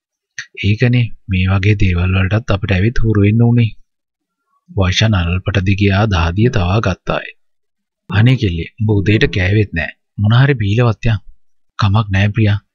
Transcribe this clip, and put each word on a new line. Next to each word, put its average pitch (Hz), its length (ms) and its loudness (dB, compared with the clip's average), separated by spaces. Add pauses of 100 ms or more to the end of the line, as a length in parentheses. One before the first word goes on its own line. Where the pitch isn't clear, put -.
(580)
ඒකනේ, 120 540 0 (160)
මේ 92 200 -2
වගේ 98 280 2
දේවල් 92 380 0
වලටත් 95 380 -2
අපිට 101 200 -2
ඇවිත් 101 260 0
හුරු 107 240 2
වෙන්න 104 200 2
උනේ. 120 300 2 (1000)
වර්ෂා 98 400 0
නළල්පට 92 560 -2
දිගේ 98 280 0
ආ 101 120 2
දහදිය 92 440 0
තවා 98 300 0
ගත්තාය. - 480 -4 (840)
"අනේ 117 280 2
කෙල්ලේ, 85 360 -4
උඹ 110 160 -4
උදේට 104 380 2
කෑවෙත් 101 460 0
නෑ. 80 180 -6 (260)
මොන 107 160 2
හරි 135 220 4
බීලවත් 110 500 0
යන්." 107 140 0 (600)
"කමක් 107 300 0
නෑ, 98 200 2
ප්‍රියා. 104 280 0 (180)